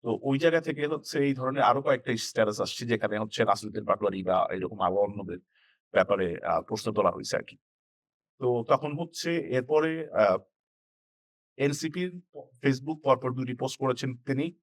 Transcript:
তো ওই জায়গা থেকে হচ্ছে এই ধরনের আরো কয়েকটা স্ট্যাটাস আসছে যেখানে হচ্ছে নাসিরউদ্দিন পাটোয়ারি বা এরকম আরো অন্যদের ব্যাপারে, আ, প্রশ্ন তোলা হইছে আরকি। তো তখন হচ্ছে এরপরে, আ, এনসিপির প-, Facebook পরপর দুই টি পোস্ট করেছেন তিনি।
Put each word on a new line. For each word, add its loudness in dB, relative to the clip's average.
তো 0
ওই 2
জায়গা 4
থেকে -4
হচ্ছে -4
এই 2
ধরনের 0
আরো 4
কয়েকটা 0
স্ট্যাটাস 0
আসছে -4
যেখানে 0
হচ্ছে 0
নাসিরউদ্দিন -2
পাটোয়ারি 0
বা 2
এরকম -6
আরো 2
অন্যদের -2
ব্যাপারে, 2
আ, 0
প্রশ্ন -6
তোলা 4
হইছে -6
আরকি। -8
তো 0
তখন 2
হচ্ছে -4
এরপরে, 0
আ, 6
এনসিপির -2
প-, -18
Facebook 0
পরপর 2
দুই -4
টি -4
পোস্ট -6
করেছেন -2
তিনি। -2